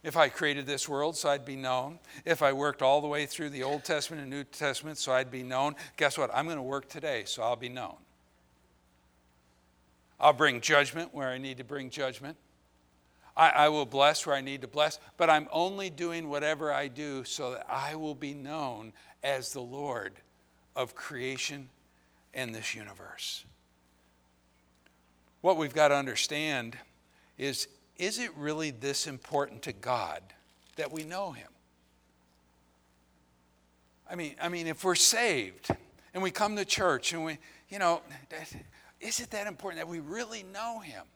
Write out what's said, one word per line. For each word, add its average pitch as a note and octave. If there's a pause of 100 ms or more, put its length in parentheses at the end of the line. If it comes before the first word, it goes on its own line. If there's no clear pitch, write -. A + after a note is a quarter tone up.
If D#3+
I D#3
created C#3+
this C#3
world D3
so D3
I'd C#3
be C3+
known, C3 (260)
if E3
I C#3+
worked C#3
all C#3
the D3+
way D3
through D3
the C#3
Old C#3
Testament D3+
and C3+
New C#3+
Testament D3
so C3+
I'd B2+
be B2+
known, C3 (220)
guess D3
what? C3+
I'm C#3
gonna D#3+
work C3
today C#3
so -
I'll A#2
be B2
known. A#2+ (2250)
I'll D3
bring C3+
judgment D3
where C#3
I B2+
need C3
to B2+
bring C3+
judgment. C3+ (1000)
I, D#3+
I D3
will D3+
bless C#3
where D3
I C3+
need C3+
to B2+
bless, D3 (180)
but E3
I'm D3+
only F#3+
doing E3
whatever D3+
I C#3+
do C3+
so B2+
that B2+
I C#3
will D#3
be C#3
known C3 (280)
as C3+
the B2+
Lord B2 (640)
of B2+
creation C3+ (640)
and B2+
this A2
universe. - (2000)
What F3
we've D3
got D3+
to C#3+
understand C3+ (600)
is, C3 (300)
is G#3
it A#3
really D3+
this C3+
important C3+
to A2+
God G2+ (560)
that D3
we D#3
know F3
him? A#2 (2500)
I F3+
mean, D#3
I F3
mean, F3
if D#3+
we're F#3
saved E3+ (440)
and F#3
we F#3+
come G#3+
to G3+
church F3
and D#3+
we, D#3 (300)
you G3
know, E3+ (1000)
is A3
it A#3+
that G#3
important F3+
that E3
we E3+
really G#3+
know G#3+
him? C#3 (120)